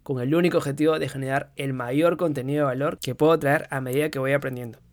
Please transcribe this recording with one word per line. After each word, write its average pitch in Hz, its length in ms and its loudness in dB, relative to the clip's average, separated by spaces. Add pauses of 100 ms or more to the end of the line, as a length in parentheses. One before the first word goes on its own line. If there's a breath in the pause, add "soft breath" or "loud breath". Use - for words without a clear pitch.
con 131 180 -6
el 131 140 -2
único 170 240 4
objetivo 151 400 0
de 151 100 -4
generar 135 480 -4
el 139 180 -4
mayor 143 440 2
contenido 147 440 0
de 135 120 2
valor 147 240 -2
que - 160 -6
puedo 160 240 4
traer 147 320 2
a 135 100 -4
medida 135 300 -2
que 139 80 -8
voy 131 140 0
aprendiendo. 127 480 -4 (120)